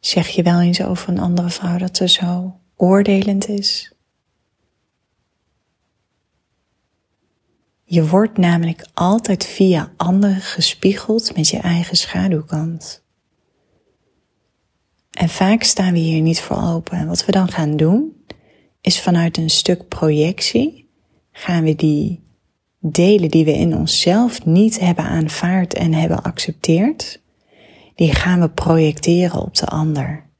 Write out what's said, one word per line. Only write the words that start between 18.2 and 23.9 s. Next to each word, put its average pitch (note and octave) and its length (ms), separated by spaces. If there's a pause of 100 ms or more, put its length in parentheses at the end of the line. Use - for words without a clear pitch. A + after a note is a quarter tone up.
is - 200
vanuit E3+ 360
een E3 120
stuk - 380
projectie, F3 1000 (420)
gaan E3+ 320
we D#3 120
die D#3 480 (560)
delen F3 500
die D#3+ 160
we D3+ 80
in E3 220
onszelf F#3+ 680